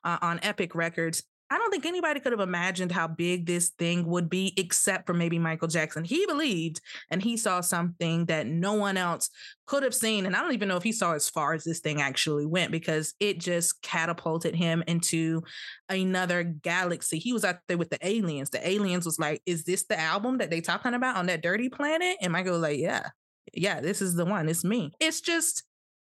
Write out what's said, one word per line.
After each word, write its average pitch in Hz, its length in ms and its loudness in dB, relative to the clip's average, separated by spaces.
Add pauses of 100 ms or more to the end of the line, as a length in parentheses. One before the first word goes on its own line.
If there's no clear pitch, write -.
uh, 170 180 0
on 170 220 0
Epic 196 320 -2
Records. 165 480 0 (300)
I 320 40 2
don't 440 120 0
think 339 160 0
anybody 330 360 0
could 247 100 0
have 226 80 0
imagined 180 540 0
how 165 160 0
big 170 360 0
this 175 260 2
thing 175 340 0
would 170 240 0
be, 185 260 0
except 185 500 2
for 180 80 0
maybe 170 240 2
Michael 165 300 0
Jackson. 160 380 -2
He 302 200 0
believed 214 540 0 (300)
and 180 120 0
he 233 140 0
saw 190 240 0
something 170 680 0
that 156 200 0
no 170 240 0
one 202 240 2
else 175 340 0 (380)
could 277 160 0
have 254 100 0
seen. 214 320 2
And 185 80 0
I 202 80 2
don't 330 120 0
even 202 160 0
know 180 80 2
if 175 60 -2
he 226 100 0
saw 180 200 0
as 147 140 0
far 151 260 0
as 156 120 -4
this 165 160 -4
thing 147 200 0
actually 147 440 0
went, 165 260 2
because 160 480 -2
it 208 220 0
just 175 400 0
catapulted 165 720 -2
him 170 320 2
into 165 560 2 (460)
another 185 540 2
galaxy. 170 760 -2
He 247 140 -2
was 220 100 0
out 180 140 2 (100)
there 175 100 0
with 170 120 0
the - 120 -2
aliens. 175 500 0
The - 140 -4
aliens 180 400 0
was 160 140 -2
like, 151 260 -2
"Is 170 200 -2
this 190 180 0
the 185 160 0
album 202 380 0
that 180 140 -2
they 170 100 0
talking 202 320 0
about 247 240 0
on 180 80 0
that 175 180 0
dirty 208 240 0
planet?" 330 540 0
And 185 100 0
Michael 180 220 0
was 170 80 2
like, 147 180 0
"Yeah, - 300 -2 (440)
yeah, 165 280 0
this 180 200 -2
is 180 140 0
the 175 80 2
one. 170 240 0
It's 165 160 0
me." 180 380 0
It's 320 180 0
just - 440 0 (560)